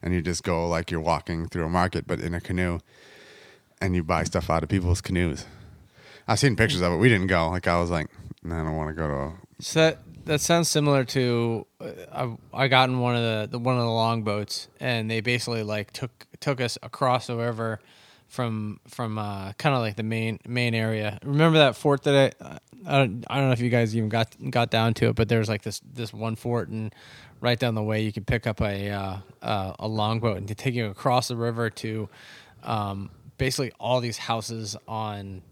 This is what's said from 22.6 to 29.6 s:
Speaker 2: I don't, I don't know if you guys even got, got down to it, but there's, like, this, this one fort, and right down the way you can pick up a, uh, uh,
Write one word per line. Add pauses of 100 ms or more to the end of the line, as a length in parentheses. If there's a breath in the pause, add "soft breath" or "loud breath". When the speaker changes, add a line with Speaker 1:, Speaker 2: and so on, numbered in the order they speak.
Speaker 2:
I
don't,
I
don't
know
if
you
guys
even
got, (160)
got
down
to
it,
but
there's,
like,
this, (100)
this
one
fort,
and (460 loud breath)
right
down
the
way
you
can
pick
up
a,
uh, (240)
uh,